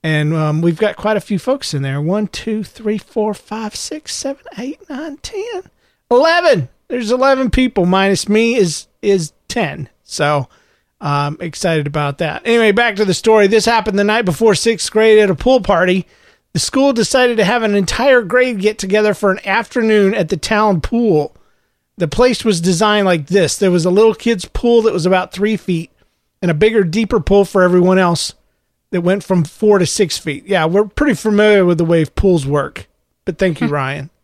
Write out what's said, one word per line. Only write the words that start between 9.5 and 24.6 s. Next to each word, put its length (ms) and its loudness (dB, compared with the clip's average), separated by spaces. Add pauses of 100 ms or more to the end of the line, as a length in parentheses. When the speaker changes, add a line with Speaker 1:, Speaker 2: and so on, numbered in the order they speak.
Speaker 1:
So, 440 -2 (540)
um, 380 -4
excited 480 -4
about 320 -4
that. 260 -6
Anyway, 260 2
back 260 0
to 80 0
the 100 0
story. 320 4
This 180 2
happened 320 0
the 60 2
night 220 0
before 280 2
sixth 380 -2
grade 260 4
at 140 4
a 40 0
pool 260 2
party. 440 0 (460)
The 80 -6
school 340 0
decided 440 0
to 80 2
have 160 0
an 140 -2
entire 480 2
grade 360 0
get 200 -2
together 340 0
for 180 0
an 140 -4
afternoon 680 0
at 140 -2
the 60 -2
town 460 0
pool. 540 -2 (640)
The 100 -2
place 360 0
was 160 0
designed 460 0
like 220 0
this. 280 0
There 140 0
was 160 0
a 60 0
little 240 4
kid's 300 -4
pool 360 2